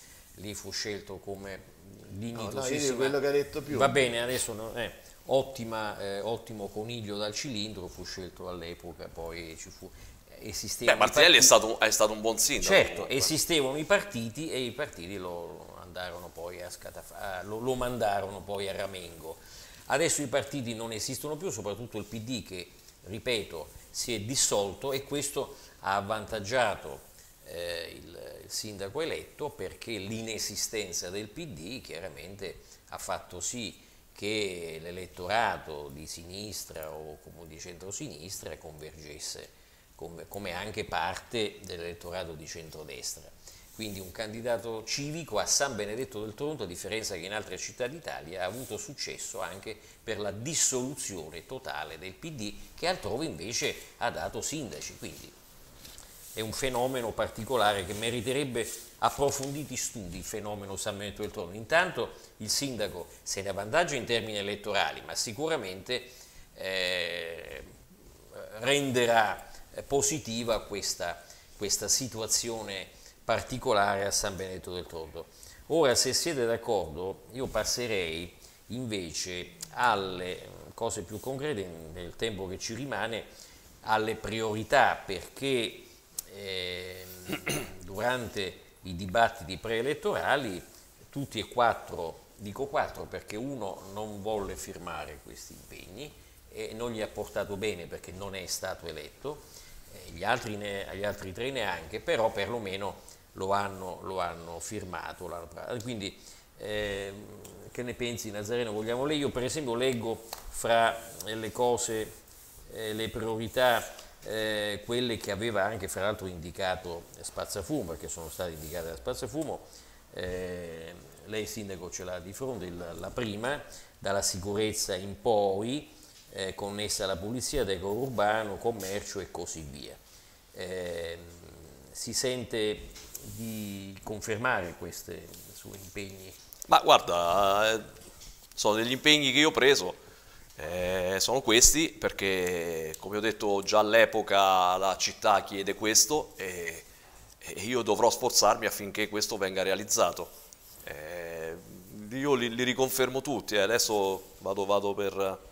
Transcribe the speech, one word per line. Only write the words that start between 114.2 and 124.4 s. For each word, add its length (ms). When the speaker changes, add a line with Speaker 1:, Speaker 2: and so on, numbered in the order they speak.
Speaker 1:
eh, 640
quelle 300
che 160
aveva 320
anche 240
fra 140
l'altro 260
indicato 800
Spazzafumo, 720
perché 180
sono 200
state 220
indicate 380
da 80
Spazzafumo, 640
eh, 800
lei 200
sindaco 420
ce 140
l'ha 160
di 140
fronte, 320
il, 340
la 120
prima, 520
dalla 240
sicurezza 720